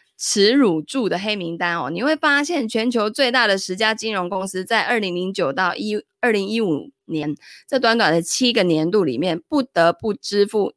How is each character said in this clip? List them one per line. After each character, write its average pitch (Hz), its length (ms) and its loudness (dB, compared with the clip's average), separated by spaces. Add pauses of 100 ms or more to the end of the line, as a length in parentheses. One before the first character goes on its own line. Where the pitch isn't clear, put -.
(180)
耻 208 340 2
辱 214 300 4
柱 240 260 -4
的 175 120 -2
黑 208 160 -4
名 170 200 -6
单 170 240 -2
哦， 139 120 -4
你 170 100 -6
会 302 140 0
发 294 280 2
现 294 240 -2
全 226 220 -2
球 226 180 0
最 240 240 0
大 247 140 2
的 202 100 2
十 - 200 -4
家 220 180 2
金 220 180 -6
融 185 160 -2
公 190 200 -4
司 185 180 -6
在 220 160 0
二 233 180 0
零 185 160 -2
零 185 160 -4
九 165 220 -2
到 185 220 -2
一， 208 280 -4 (160)
二 247 120 2
零 196 180 0
一 220 100 -2
五 151 300 -2 (160)
年 151 300 -4 (320)
这 269 120 -2
短 233 160 2
短 202 160 4
的 170 80 4
七 240 320 0
个 220 120 2
年 160 260 2
度 202 140 2
里 131 160 -2
面， 170 280 -2
不 294 140 0
得 170 320 2
不 220 180 -4
支 202 340 0
付 208 320 -2